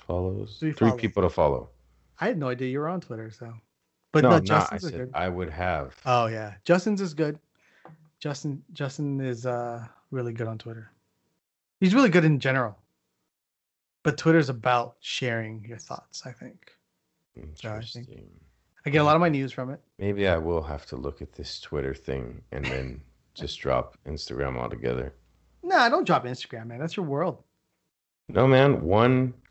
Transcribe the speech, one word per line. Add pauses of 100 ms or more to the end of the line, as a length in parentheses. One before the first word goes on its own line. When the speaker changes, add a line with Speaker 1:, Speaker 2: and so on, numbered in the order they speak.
Speaker 1:
follows?
Speaker 2:
Three
Speaker 1:
Three
Speaker 2:
follows.
Speaker 1:
people
to
follow. (520)
Speaker 2:
I
had
no
idea
you
were
on
Twitter,
so. (600)
But
Speaker 1:
No,
Speaker 2:
no,
Speaker 1:
I'm
not.
Speaker 2:
Justin's
Speaker 1:
I
Speaker 2:
a
Speaker 1:
said
Speaker 2:
good
Speaker 1:
I
would
have. (120)
Speaker 2:
Oh,
yeah. (100)
Justin's
is
good. (800)
Justin, (100)
Justin
is,
uh, (260)
really
good
on
Twitter. (920)
He's
really
good
in
general. (1300)
But
Twitter's
about
sharing
your
thoughts,
I
think. (800)
So
I
think
Speaker 1:
Interesting. (560)
Speaker 2:
I
get
a
lot
of
my
news
from
it. (180)
Speaker 1:
Maybe
I
will
have
to
look
at
this
Twitter
thing (120)
and
then (160)
Speaker 2:
<laughs>
Speaker 1:
just
drop (100)
Instagram
altogether. (480)
Speaker 2:
Nah,
don't
drop
Instagram,
man.
That's
your
world. (880)
Speaker 1:
No,
man.
One (160)